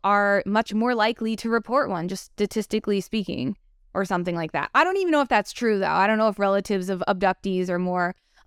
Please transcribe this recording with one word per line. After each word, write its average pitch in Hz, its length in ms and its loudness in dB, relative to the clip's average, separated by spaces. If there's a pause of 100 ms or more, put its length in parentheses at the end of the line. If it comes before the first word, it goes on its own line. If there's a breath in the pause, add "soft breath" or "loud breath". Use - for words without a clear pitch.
are 202 420 2
much 214 260 0
more 233 220 0
likely 226 400 0
to 226 160 -4
report 233 400 0
one, 175 160 -4
just 185 200 -8
statistically 208 720 -2
speaking, 196 560 -4 (380)
or 190 100 0
something 175 320 -2
like 160 160 -6
that. 143 240 -4
I 302 80 6
don't 370 120 0
even 370 140 0
know 294 120 4
if 254 60 -4
that's 208 240 0
true, 214 280 0
though. 190 80 0
I 175 180 2
don't 214 120 2
know 220 100 4
if 202 100 -2
relatives 196 500 0
of 185 200 -2
abductees 185 600 0
are 175 120 -2
more, 180 340 -2 (320 soft breath)